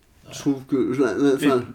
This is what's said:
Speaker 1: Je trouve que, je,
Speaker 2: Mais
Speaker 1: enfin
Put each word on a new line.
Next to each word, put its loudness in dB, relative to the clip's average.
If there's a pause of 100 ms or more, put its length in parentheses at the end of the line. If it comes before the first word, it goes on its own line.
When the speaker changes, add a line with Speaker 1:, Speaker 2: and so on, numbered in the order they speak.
(320)
Speaker 1:
Je -16
trouve -4
que, -2
je, 0
Speaker 2:
Mais 2
Speaker 1:
enfin 2 (100)